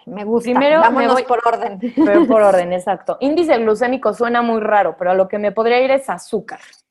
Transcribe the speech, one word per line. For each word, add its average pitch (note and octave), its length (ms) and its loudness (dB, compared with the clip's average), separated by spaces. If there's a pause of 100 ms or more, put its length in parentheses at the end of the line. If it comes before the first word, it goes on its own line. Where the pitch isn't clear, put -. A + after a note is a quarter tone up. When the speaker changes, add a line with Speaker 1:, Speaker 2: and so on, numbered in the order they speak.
Speaker 1:
me G3 200 -12
gusta. A3+ 260 -4
Speaker 2:
Primero C#4+ 300 2
me - 20 4
Speaker 1:
Vámonos B3 320 2
Speaker 2:
voy B3+ 80 0
Speaker 1:
por B3 240 0
orden. G#3+ 340 -4
<laughs> B3 240 -2
Speaker 2:
Pero C#4+ 220 4
por A3 160 4
orden, F3+ 320 2
exacto. F3+ 460 -4
Índice D4+ 360 0
glucémico A3+ 560 0
suena A#3+ 300 -2
muy A3+ 180 0
raro, G#3 380 0
pero F3+ 140 0
a - 20 2
lo F#3+ 140 0
que G#3 100 -6
me G#3 140 -2
podría A#3 280 0
ir C4 120 0
es C4+ 180 -2
azúcar, - 500 -8 (300)